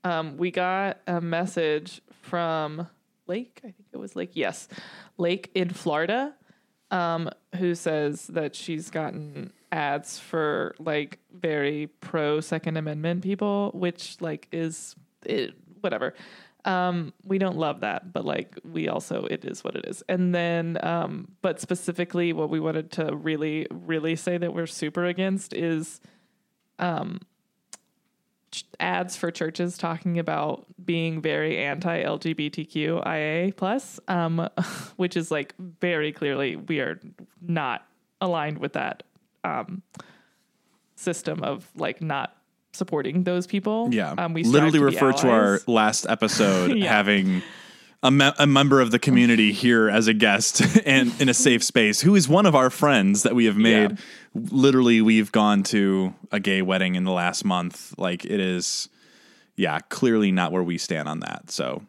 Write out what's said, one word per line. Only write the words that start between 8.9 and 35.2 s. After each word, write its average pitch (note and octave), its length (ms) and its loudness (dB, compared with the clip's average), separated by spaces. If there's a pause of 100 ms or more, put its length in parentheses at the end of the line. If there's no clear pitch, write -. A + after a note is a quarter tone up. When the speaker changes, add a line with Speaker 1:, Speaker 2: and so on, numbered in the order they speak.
Speaker 1:
gotten D3+ 600 -10 (180)
ads D3 480 -6
for, - 640 -4
like, D3+ 380 -6 (140)
very D3+ 560 -4 (120)
pro D3+ 400 -4
Second D#3+ 360 -6
Amendment D#3 460 -6
people, G3+ 500 -2
which, - 480 -8
like, D#3 300 -10
is, E3 460 -8 (280)
it, - 300 -6 (280)
whatever. C3 320 -4 (500)
Um, F3+ 480 -2 (120)
we F#3+ 140 -2
don't F#3+ 180 -2
love D#3 240 -4
that, F3 320 -6
but, - 120 -6
like, - 400 -6
we D#3+ 240 -6
also, - 380 -6
it - 180 -8
is - 180 -12
what - 140 -8
it - 100 -10
is. - 220 -12
And F3+ 260 0
then, E3+ 500 -4
um, E3 440 -6 (140)
but F3 180 -4
specifically F3 720 -4
what D#3 180 -4
we D#3+ 80 -2
wanted D#3+ 340 -4
to D3+ 220 -4
really, D#3 560 -4
really D#3+ 460 -4
say F3 220 -4
that E3+ 140 -4
we're E3+ 140 -6
super D#3+ 400 -6
against F#3+ 480 -4
is, E3 460 -4 (760)
um, F3 420 -6 (1300)
ch-, - 160 -14 (120)
ads F3+ 380 -4
for E3+ 140 -4
churches F3 480 -6
talking E3+ 400 -4
about D#3 480 -4 (180)
being E3 380 -4
very D#3 340 -2
anti-L D3+ 600 -4
G D#3+ 160 -4
B D3+ 160 -6
T D3+ 160 -10
Q D#3+ 320 -4
I E3 180 -6
A D#3+ 400 -4
plus, G#3+ 420 -6 (100)
um, E3 380 -2 (260)
<laughs> - 240 -16
which F3+ 200 -4
is, E3 140 -4